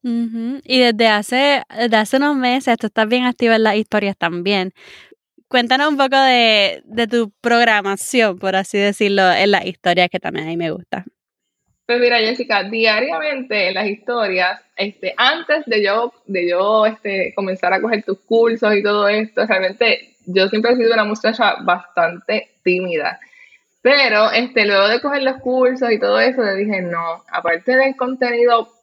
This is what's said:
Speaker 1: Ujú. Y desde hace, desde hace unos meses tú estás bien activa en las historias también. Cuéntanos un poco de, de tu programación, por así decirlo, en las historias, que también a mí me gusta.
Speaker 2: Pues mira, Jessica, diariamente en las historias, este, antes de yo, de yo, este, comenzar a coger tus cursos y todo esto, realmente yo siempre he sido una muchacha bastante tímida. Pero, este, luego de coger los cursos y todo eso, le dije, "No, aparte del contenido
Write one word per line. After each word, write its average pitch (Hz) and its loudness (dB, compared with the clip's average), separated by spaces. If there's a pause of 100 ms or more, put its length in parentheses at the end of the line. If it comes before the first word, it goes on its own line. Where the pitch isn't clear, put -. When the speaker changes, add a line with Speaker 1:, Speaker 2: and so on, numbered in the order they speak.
Speaker 1:
Ujú. 233 -4
Y 262 0
desde 233 2
hace, 247 2 (140)
desde 226 0
hace 214 0
unos 285 2
meses 254 0
tú - -6
estás 220 0
bien 247 0
activa 233 2
en 220 2
las 208 2
historias 208 -2
también. 180 -2 (760)
Cuéntanos 254 0
un 302 0
poco 269 2
de, 226 4
de 226 -4
tu 226 -2
programación, 214 2
por 190 -2
así 196 -2
decirlo, 196 2
en 202 2
las 190 0
historias, 180 0
que - -6
también - -8
a - -8
mí 165 -6
me 170 -4
gusta. 180 -10 (840)
Speaker 2:
Pues 240 0
mira, 240 2
Jessica, 226 -2
diariamente 226 -2
en 190 -4
las 196 -4
historias, 196 -2 (160)
este, 196 -6
antes 302 0
de 220 0
yo, 214 -2 (140)
de 180 -4
yo, 208 2
este, 202 -4
comenzar 190 -2
a 190 0
coger 220 -2
tus 196 -6
cursos 226 2
y 202 0
todo 208 0
esto, 214 -2
realmente 202 -2 (120)
yo 190 0
siempre 220 0
he 254 4
sido 226 2
una 220 2
muchacha 220 -2
bastante 180 -4 (120)
tímida. 180 -2 (640)
Pero, 240 2
este, 240 0
luego 202 2
de 240 0
coger 285 -4
los 262 -2
cursos 254 0
y 214 2
todo 208 0
eso, 254 0
le 202 -2
dije, 202 -4
"No, 170 -6
aparte 170 -2
del 269 2
contenido 240 0 (140)